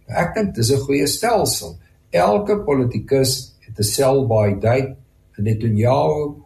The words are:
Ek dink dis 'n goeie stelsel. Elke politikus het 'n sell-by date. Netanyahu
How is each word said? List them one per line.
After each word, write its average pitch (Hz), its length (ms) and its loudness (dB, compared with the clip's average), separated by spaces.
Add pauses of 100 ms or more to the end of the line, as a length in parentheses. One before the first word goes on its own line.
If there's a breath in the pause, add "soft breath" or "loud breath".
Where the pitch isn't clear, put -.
Ek 165 280 -4
dink 202 200 -2
dis 117 180 2
'n 135 60 4
goeie 143 280 0
stelsel. 151 720 -2 (340 soft breath)
Elke 202 500 2
politikus 131 1000 0
het - 180 -14
'n 104 40 -2
sell-by 113 760 2
date. 117 340 0 (420)
Netanyahu 120 960 0 (120)